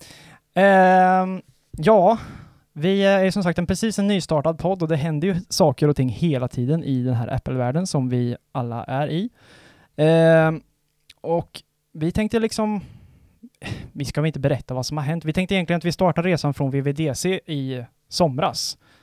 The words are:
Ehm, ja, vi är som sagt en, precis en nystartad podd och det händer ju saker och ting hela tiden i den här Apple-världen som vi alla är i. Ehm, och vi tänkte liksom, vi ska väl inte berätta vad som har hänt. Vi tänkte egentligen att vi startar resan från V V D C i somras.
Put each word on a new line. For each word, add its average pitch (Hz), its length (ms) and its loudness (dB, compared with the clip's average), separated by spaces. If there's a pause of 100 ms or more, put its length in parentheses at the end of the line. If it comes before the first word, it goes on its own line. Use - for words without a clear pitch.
(540)
Ehm, 185 880 4 (300)
ja, 202 460 4 (560)
vi 196 320 0
är 190 260 4
som 202 120 -2
sagt 175 160 0
en, 175 80 -2
precis 208 320 -2
en 202 80 0
nystartad 165 520 0
podd 180 220 -2
och 160 60 0
det 160 80 0
händer 151 320 -2
ju 190 80 0 (140)
saker 170 380 2
och 147 80 2
ting 127 140 0
hela 127 380 -2
tiden 143 360 -2
i 127 200 -2
den 127 120 0
här 113 120 -2
Apple-världen 127 600 -4
som 127 220 -2
vi 123 260 -2 (160)
alla 120 320 -6
är 139 240 -4
i. 175 220 -4 (680)
Ehm, 160 640 4 (600)
och - 400 -4 (320)
vi 160 180 -4
tänkte 214 280 -2
liksom, 214 420 -2 (1120)
vi 143 140 -8
ska - 160 -4
väl 156 60 0
inte 151 120 -4
berätta 131 340 -2
vad 127 120 -4
som 147 120 -6
har 147 60 -4
hänt. 156 220 -4
Vi 156 80 -2
tänkte 185 220 -2
egentligen 175 220 0
att 165 80 -6
vi 175 60 0
startar 170 320 0
resan 156 300 0
från 135 180 -2
V 139 100 0
V 143 120 -2
D 143 220 -2
C 185 300 -2
i 131 400 -6 (240)
somras. - 680 -2 (260)